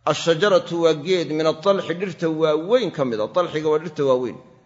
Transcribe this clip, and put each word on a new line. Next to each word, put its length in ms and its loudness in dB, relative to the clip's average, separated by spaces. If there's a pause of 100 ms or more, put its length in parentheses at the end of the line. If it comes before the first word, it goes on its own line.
Ashajaratu 760 2
waa 120 6
geed, 380 -2
min 140 0
atalxi, 480 0
dhirta 360 -4
waaweyn 640 2
ka 140 -2
mid 160 -2
a. 60 -2
Talxiga 420 -2
waa 80 4
dhirta 280 -6
waaweyn. 320 0 (280)